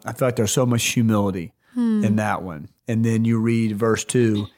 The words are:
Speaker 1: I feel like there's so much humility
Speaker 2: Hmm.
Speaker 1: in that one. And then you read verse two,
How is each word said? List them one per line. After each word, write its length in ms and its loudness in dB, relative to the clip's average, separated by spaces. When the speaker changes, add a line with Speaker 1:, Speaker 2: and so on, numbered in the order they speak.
Speaker 1:
I 80 -10
feel 160 -2
like 80 -2
there's 160 0
so 140 2
much 180 0
humility 680 0
Speaker 2:
Hmm. 320 0
Speaker 1:
in 120 2
that 260 -2
one. 260 -12
And 180 0
then 200 2
you 160 2
read 360 0
verse 280 0
two, 540 0